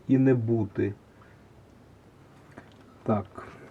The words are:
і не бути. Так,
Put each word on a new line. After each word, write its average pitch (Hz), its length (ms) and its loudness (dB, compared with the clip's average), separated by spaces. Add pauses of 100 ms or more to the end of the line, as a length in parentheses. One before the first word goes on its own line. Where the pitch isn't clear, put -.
і 131 100 4
не 131 160 6
бути. 110 600 -2 (2000)
Так, 107 220 -2 (460)